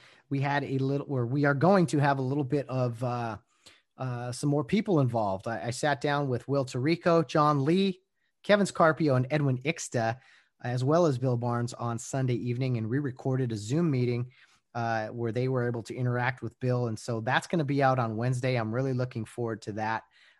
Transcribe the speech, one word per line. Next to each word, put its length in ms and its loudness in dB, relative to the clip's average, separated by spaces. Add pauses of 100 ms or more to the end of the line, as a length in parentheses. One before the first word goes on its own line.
(300)
we 100 -2
had 240 0
a 140 -2
little, 320 -2
or 160 0
we 180 0
are 100 6
going 340 6
to 100 2
have 200 4
a 40 -2
little 220 0
bit 260 -2
of, 340 -2
uh, 320 -4 (640)
uh, 340 -6
some 160 -4
more 160 2
people 360 2
involved. 460 0
I, 200 -6
I 40 -4
sat 300 -2
down 280 0
with 200 -4
Will 160 0
Tirico, 600 2
John 380 4
Lee, 360 2 (420)
Kevin 240 4
Scarpio, 500 4
and 140 2
Edwin 340 2
Ixta, 540 -2 (440)
as 220 -4
well 220 4
as 120 2
Bill 180 0
Barnes 360 -2
on 260 -6
Sunday 360 -2
evening, 420 -2
and 120 -4
we 120 -2
recorded 500 -2
a 60 -4
Zoom 340 0
meeting, 400 0 (440)
uh, 320 -2
where 260 -4
they 160 0
were 180 0
able 180 -4
to 120 -10
interact 460 -2
with 180 -10
Bill. 260 0
And 100 -4
so 240 -6
that's 280 -2
gonna 160 0
be 180 0
out 160 4
on 180 -2
Wednesday. 400 -2
I'm 160 -2
really 200 -2
looking 320 -4
forward 380 -6
to 100 -10
that, 320 -4 (360)